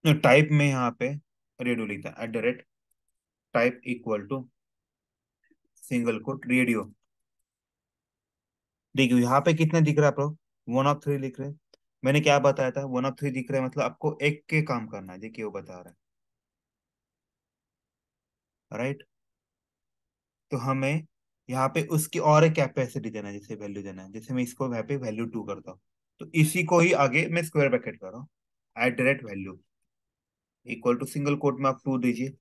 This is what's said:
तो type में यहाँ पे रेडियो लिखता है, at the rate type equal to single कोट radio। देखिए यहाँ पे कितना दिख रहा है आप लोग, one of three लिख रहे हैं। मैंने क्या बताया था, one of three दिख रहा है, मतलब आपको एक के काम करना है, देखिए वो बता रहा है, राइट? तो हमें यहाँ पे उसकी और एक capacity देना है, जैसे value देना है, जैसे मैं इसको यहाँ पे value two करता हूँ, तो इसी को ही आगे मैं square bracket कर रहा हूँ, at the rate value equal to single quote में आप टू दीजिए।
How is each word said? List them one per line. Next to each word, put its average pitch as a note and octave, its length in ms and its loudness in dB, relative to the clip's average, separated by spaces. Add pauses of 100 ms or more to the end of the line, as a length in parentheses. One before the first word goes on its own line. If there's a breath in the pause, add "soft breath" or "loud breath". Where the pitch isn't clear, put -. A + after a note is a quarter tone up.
तो D#3 140 6
type D3 320 6
में D3 160 6
यहाँ B2+ 320 0
पे B2+ 100 -2 (500)
रेडियो A#2+ 260 -2
लिखता G2+ 240 -8
है, A2 60 -14 (120)
at A2+ 80 -10
the A2 100 -4
rate B2 160 -2 (920)
type B2 240 2 (140)
equal G#2+ 380 -4
to C3+ 120 -6 (1400)
single A#2 360 -2
कोट - 280 -8
radio। A#2+ 360 2 (2000)
देखिए B2+ 240 4
यहाँ B2 220 4
पे E3+ 120 4
कितना D#3+ 280 2
दिख D3 160 4
रहा D3+ 100 6
है C#3 60 4
आप C#3+ 60 -6
लोग, D3+ 180 -2 (300)
one C3 200 2
of C#3+ 160 0
three C#3+ 180 -2
लिख C3+ 180 -8
रहे C#3 100 -8
हैं। D3+ 100 -16 (440)
मैंने C#3 180 4
क्या C#3+ 180 6
बताया C3+ 320 2
था, C#3 100 -6 (100)
one B2+ 140 -2
of C3+ 140 -4
three C#3+ 140 -4
दिख B2+ 180 -8
रहा C3+ 100 0
है, C3 60 -4
मतलब B2+ 160 -4
आपको A#2 380 -4
एक D3 280 -2
के D#3 140 2
काम A#2+ 240 -4
करना G2 260 -12
है, F#2 60 -16
देखिए A2+ 260 -12
वो G#2 60 -8
बता F2+ 300 -12
रहा F2+ 80 -20
है, - 60 -20 (2750)
राइट? B2+ 320 -6 (1500)
तो C#3+ 60 -4
हमें C3+ 480 -2 (440)
यहाँ C3 200 0
पे D#3+ 120 -2 (140)
उसकी - 260 -2
और D3+ 220 6
एक D#3+ 100 4
capacity C#3+ 560 -2
देना G#2+ 200 -10
है, G2+ 100 -12
जैसे G2+ 160 -12
value G2+ 280 -10
देना F#2+ 200 -14
है, F#2+ 80 -20
जैसे A2 220 -12
मैं B2+ 100 -2
इसको B2 280 -6
यहाँ A#2 120 -4
पे C#3+ 140 -4
value A#2 300 -6
two A2 160 -8
करता G2 280 -10
हूँ, F2+ 80 -20 (420)
तो - 140 -16
इसी D#3 280 2
को E3+ 160 4
ही F3 120 6 (120)
आगे C#3 240 2
मैं E3+ 160 -2
square D3+ 260 2
bracket A#2+ 320 -2
कर F#2 80 -14
रहा G#2+ 100 -14
हूँ, C#3+ 80 -16 (480)
at A#2+ 240 0
the B2+ 80 0
rate C3+ 180 0
value F#2+ 320 -10 (1080)
equal A#2+ 360 0
to C3 100 -6
single C#3+ 320 -2
quote C3+ 160 0
में C3+ 100 2
आप C3 160 -4
टू C3+ 140 0
दीजिए। B2 420 -2